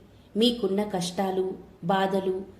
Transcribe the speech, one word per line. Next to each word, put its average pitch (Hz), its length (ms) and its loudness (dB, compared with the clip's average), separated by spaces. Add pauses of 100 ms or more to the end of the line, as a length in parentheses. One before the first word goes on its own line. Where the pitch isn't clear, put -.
(380)
మీకున్న 214 460 2
కష్టాలు, 190 680 -2 (320)
బాధలు, 190 580 0 (180)